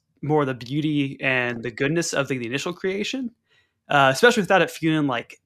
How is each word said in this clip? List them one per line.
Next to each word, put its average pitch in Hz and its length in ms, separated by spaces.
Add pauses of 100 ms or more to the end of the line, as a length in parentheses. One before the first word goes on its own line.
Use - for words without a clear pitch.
(220)
more 147 240
the 131 80
beauty 139 680
and 123 420
the 123 80
goodness 147 420
of 139 140
the, 135 100
the 117 80
initial 139 260
creation, 208 600 (580)
uh, 139 240
especially 226 300
without 190 180
it 160 80
feeling, 156 380
like, 120 380